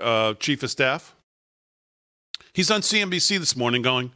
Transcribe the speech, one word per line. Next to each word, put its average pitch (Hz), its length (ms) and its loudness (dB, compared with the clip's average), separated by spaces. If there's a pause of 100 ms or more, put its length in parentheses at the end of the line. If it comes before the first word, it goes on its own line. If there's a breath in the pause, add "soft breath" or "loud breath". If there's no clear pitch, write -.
uh, 110 340 0
chief 135 300 -4
of 120 60 -4
staff. 139 440 -2 (1400 soft breath)
He's 180 180 0
on 214 120 2
C 214 180 2
N 202 80 0
B 180 120 -2
C 196 180 2
this 165 160 -2
morning 123 280 0
going, 123 340 0